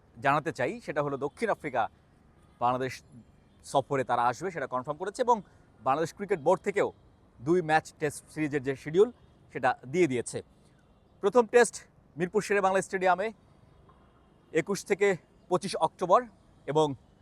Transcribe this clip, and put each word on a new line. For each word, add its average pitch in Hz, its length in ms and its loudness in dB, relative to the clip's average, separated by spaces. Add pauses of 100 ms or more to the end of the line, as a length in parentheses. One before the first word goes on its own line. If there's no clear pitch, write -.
(220)
জানাতে 139 300 2
চাই, 170 300 -4
সেটা 151 220 -4
হলো 139 140 -4
দক্ষিণ 147 320 -4
আফ্রিকা 123 400 -4 (720)
বাংলাদেশ 127 420 -2 (640)
সফরে 139 380 0
তারা 120 200 0
আসবে, 127 280 -2
সেটা 147 160 -6
কনফার্ম 127 300 -6
করেছে 196 240 -6
এবং 233 200 2 (420)
বাংলাদেশ 151 300 0
ক্রিকেট 190 260 -4
বোর্ড 170 220 2
থেকেও 170 300 0 (500)
দুই 165 200 2
ম্যাচ 156 380 0
টেস্ট - 340 -6
সিরিজের 147 300 -4
যে 135 120 -4
শিডিউল, 185 360 2 (420)
সেটা 127 220 0 (160)
দিয়ে 170 160 4
দিয়েছে। 120 360 -6 (800)
প্রথম 226 240 4
টেস্ট - 420 2 (300)
মিরপুর 180 240 -2
শেরে 202 200 0
বাংলা 190 200 2
স্টেডিয়ামে 185 500 0 (1200)
একুশ 165 320 -2
থেকে 196 300 2 (340)
পঁচিশ 180 260 -2
অক্টোবর 190 500 2 (400)
এবং 147 300 0 (260)